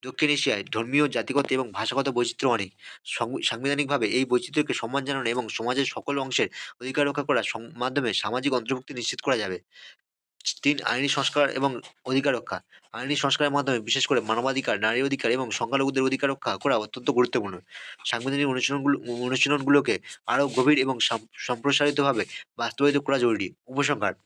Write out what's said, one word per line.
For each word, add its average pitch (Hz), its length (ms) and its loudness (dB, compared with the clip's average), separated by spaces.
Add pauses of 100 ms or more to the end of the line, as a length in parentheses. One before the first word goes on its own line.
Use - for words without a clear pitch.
দক্ষিণ 131 280 0
এশিয়ায় 127 340 0
ধর্মীয়, 131 440 0
জাতিগত 131 440 0
এবং 131 200 0
ভাষাগত 113 360 -2
বৈচিত্র্য 120 420 0
অনেক। 101 220 0 (320)
সংবি-, - 380 -4
সাংবিধানিকভাবে 135 680 0
এই 127 160 2
বৈচিত্র্যকে 135 500 0
সম্মান 131 300 -4
জানানো 131 240 -2
এবং 117 200 -2
সমাজের 123 360 -2
সকল 139 340 -4
অংশের 131 300 0 (320)
অধিকার 131 260 0
রক্ষা 143 160 -2
করার 131 200 2
সং-, 117 340 -8
মাধ্যমে 127 360 0
সামাজিক 127 400 0
অন্তর্ভুক্তি 127 420 -2
নিশ্চিত 120 260 -6
করা 131 160 2
যাবে। 95 240 -2 (1000)
তিন, 143 200 2
আইনি 127 260 0
সংস্কার 139 420 2
এবং 135 300 0 (240)
অধিকার 135 300 2
রক্ষা। 101 280 -6 (300)
আইনি 131 240 -4
সংস্কারের 147 360 2
মাধ্যমে 135 280 2
বিশেষ 110 260 -2
করে 131 140 2
মানবাধিকার, 117 600 0
নারী 113 220 0
অধিকার 139 280 0
এবং 127 200 0
সংখ্যালঘুদের 135 520 0
অধিকার 131 280 2
রক্ষা 120 260 -4
করা 131 200 2
অত্যন্ত 110 340 -2
গুরুত্বপূর্ণ। 117 500 2 (460)
সাংবিধানিক 135 400 0
অনুশীলনগুলো, 135 520 2 (140)
অনুশীলনগুলোকে 131 840 2 (280)
আরও 135 220 2
গভীর 127 300 4
এবং 127 200 0
সম-, 113 340 -2
সম্প্রসারিতভাবে 139 920 2 (340)
বাস্তবায়িত 139 380 2
করা 139 220 2
জরুরি। 110 340 2 (140)
উপসংহার। 127 480 0 (120)